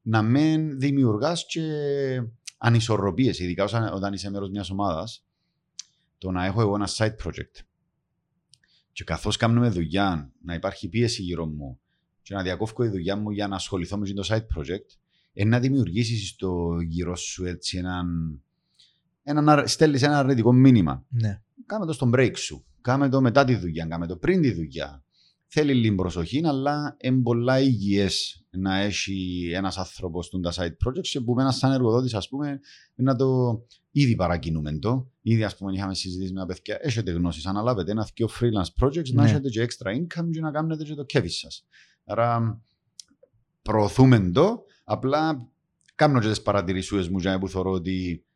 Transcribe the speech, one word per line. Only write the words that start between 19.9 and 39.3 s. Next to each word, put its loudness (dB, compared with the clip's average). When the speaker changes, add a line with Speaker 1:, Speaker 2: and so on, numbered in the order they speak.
Speaker 1:
ένα 2
αρνητικό 4
μήνυμα. 6
Speaker 2:
Ναι. -2
Speaker 1:
Κάμε -6
το -4
στον 2
break 4
σου, -10
κάμε 2
το 4
μετά 6
τη 4
δουλειά, -4
κάμε -6
το -8
πριν 2
τη 4
δουλειά. -8
Θέλει 4
λίγη 4
προσοχή, -2
αλλά -2
είναι 2
πολλά 2
υγιές 0
να -2
έχει -4
ένας -4
άνθρωπος -8
τούν -6
τα -2
side -2
projects -4
και -4
που -2
εμένα 2
σαν 2
εργοδότης, 2
ας -4
πούμε, -6
να 2
το 2
ήδη 4
παρακινούμε -2
το. -2
Ήδη, 2
ας -6
πούμε, -6
είχαμε -4
συζητήσει -6
με -8
τα -6
παιδιά, -8
έχετε -2
γνώσεις, -2
αναλάβετε -2
ένα, -2
δυο -2
freelance 0
projects, -2
να 6
Speaker 2:
Ναι. 8
Speaker 1:
έχετε 2